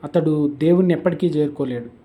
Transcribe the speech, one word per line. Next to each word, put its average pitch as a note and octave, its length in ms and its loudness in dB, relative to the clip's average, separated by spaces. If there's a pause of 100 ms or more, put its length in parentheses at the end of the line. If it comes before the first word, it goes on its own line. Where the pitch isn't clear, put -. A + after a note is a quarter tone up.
అతడు D3+ 540 0
దేవుణ్ణి F3 360 4
ఎప్పటికీ E3+ 320 -2
చేరుకోలేడు C#3+ 580 -2 (200)